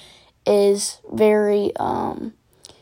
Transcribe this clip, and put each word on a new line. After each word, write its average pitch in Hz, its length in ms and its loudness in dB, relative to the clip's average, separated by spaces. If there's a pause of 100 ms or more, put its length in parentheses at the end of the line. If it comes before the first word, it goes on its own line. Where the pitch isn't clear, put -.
(460)
is 202 540 0 (100)
very, 208 720 2
um, - 540 -6 (460)